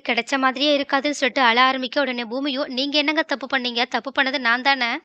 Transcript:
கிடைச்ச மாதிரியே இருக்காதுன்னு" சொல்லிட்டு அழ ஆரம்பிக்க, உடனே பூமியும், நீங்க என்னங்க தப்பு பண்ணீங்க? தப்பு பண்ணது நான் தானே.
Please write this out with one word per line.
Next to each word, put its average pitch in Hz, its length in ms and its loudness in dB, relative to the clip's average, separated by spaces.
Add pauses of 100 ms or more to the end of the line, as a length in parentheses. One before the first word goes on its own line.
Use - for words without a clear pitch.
கிடைச்ச 240 340 0
மாதிரியே 262 340 2
இருக்காதுன்னு" 285 460 0
சொல்லிட்டு 269 240 0
அழ 240 200 6
ஆரம்பிக்க, 262 380 2
உடனே 247 240 -2
பூமியும், 269 440 -4
நீங்க 269 300 -2
என்னங்க 302 240 2
தப்பு 269 240 -6
பண்ணீங்க? 240 420 -2
தப்பு 247 240 -4
பண்ணது 269 260 0
நான் 240 240 0
தானே. 262 260 2 (160)